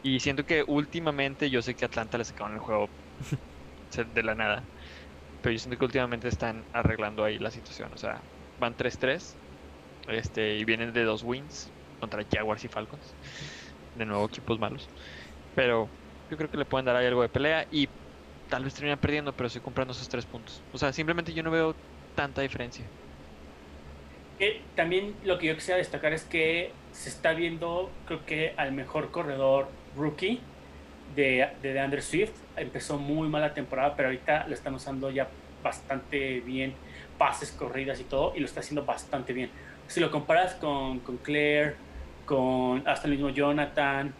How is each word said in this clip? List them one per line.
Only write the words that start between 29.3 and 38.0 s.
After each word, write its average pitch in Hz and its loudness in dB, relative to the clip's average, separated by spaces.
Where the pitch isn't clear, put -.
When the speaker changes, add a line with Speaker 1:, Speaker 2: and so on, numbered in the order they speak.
Speaker 3:
rookie 156 0
de, 135 6
de 135 -2
DeAndre 135 2
Swift. 196 2
Empezó 147 -4
muy 151 0
mala 151 2
temporada, 139 0
pero 131 4
ahorita 151 2
lo 143 -2
están 135 -4
usando 135 -4
ya 131 0
bastante 131 -2
bien, 131 -2
pases, 143 4
corridas 131 -2